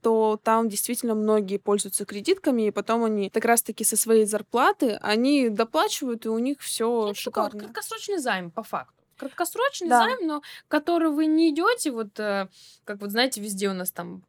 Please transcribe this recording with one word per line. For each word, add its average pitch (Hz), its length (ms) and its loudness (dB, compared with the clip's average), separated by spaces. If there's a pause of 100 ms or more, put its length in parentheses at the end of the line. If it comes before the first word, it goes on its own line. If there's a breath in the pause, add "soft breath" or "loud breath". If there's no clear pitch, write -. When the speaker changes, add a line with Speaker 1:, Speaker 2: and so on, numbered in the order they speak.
Speaker 1:
то 220 420 4
там 226 260 4
действительно 233 460 -2
многие 214 420 2
пользуются 202 480 -2
кредитками, 233 600 0
и 202 40 2
потом 226 320 0
они 214 260 0
как 226 160 -4
раз-таки 226 380 0
со 220 140 0
своей 220 280 4
зарплаты, 226 760 0
они 247 480 4
доплачивают, 233 760 -2
и 220 40 -2
у 226 100 0
них 269 200 -2
всё 226 520 -2
Speaker 2:
Это - 120 -8
такой 220 200 -2
вот 208 100 -4
Speaker 1:
шикарно. 208 60 -12
Speaker 2:
краткосрочный 403 580 -8
займ, 196 340 -2
по 220 120 -8
факту. - 400 -10 (180)
Краткосрочный 349 720 -4
Speaker 1:
Да. 247 40 6
Speaker 2:
займ, 415 340 4
но 294 140 -4 (260 loud breath)
который 320 440 2
вы 311 160 2
не 320 240 4
идёте, 359 400 0
вот, 220 280 -8
э, 196 300 -2 (340 loud breath)
как 208 180 -10
вот, 202 100 -8
знаете, 233 300 0
везде 202 280 -4
у 190 40 -2
нас 180 180 -6
там 180 380 -12